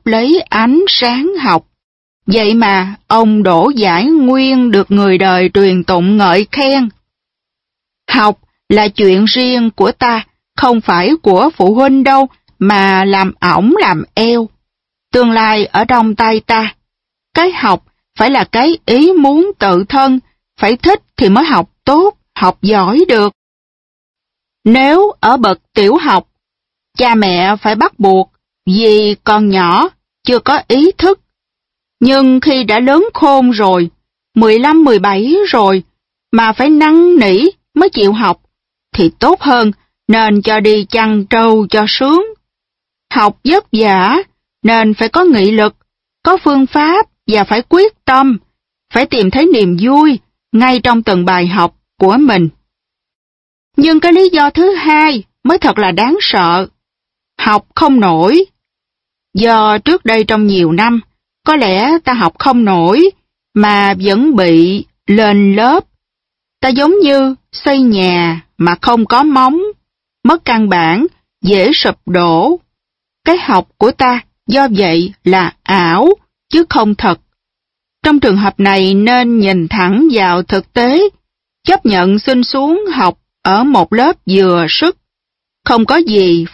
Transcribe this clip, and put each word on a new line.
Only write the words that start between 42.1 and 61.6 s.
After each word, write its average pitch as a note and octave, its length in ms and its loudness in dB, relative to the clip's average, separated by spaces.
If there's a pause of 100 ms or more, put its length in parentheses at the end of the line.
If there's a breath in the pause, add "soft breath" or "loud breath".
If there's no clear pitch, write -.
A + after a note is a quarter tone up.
Học G#3 300 -2
vất F#4 280 -2
vả, G#3+ 500 0 (400)
nên A3+ 320 0
phải A3+ 140 -4
có F4 160 -2
nghị G#3+ 260 2
lực, G#3+ 260 0 (460)
có F#4 140 2
phương C4+ 300 0
pháp D#4+ 400 -2 (200)
và G#3+ 180 0
phải A3 240 -4
quyết G4 360 0
tâm, C4+ 340 0 (540)
phải B3 140 -2
tìm G#3 240 -2
thấy C#4 160 0
niềm G#3 360 2
vui C#4 360 2 (340)
ngay B3+ 280 2
trong A#3 220 0
từng F#3 220 -2
bài F3+ 220 -2
học F3 300 -2 (220)
của F#3+ 180 2
mình. A3 320 2 (1300)
Nhưng D#4 240 2
cái E4+ 120 2
lý F#4 160 4
do D4+ 220 0
thứ F4+ 240 0
hai D4+ 480 -2 (220)
mới E4 140 0
thật A#3+ 200 -2
là G3 120 -2
đáng A3 300 -2
sợ. F3+ 460 -2 (720)
Học G#3 340 -2
không C#4 260 2
nổi. G3 440 0 (880)
Do G#3+ 440 0
trước E4 260 -2
đây A3+ 200 -2
trong G#3+ 220 -2
nhiều F3+ 260 0
năm, A3+ 280 -2 (460)
có D#4 100 0
lẽ A#3 480 0